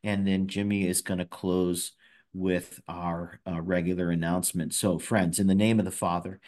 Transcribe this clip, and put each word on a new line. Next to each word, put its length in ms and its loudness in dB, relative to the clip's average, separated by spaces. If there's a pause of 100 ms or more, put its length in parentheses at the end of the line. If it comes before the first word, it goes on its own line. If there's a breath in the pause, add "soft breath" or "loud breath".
and 240 0
then 200 2
Jimmy 380 0
is 140 0
gonna 260 -4
close 680 0 (400 soft breath)
with 540 -2
our, 600 -6
uh, 140 -4
regular 480 0
announcement. 640 0
So, 240 0
friends, 420 0
in 80 4
the 80 6
name 240 4
of 60 2
the 60 -6
Father, 560 -4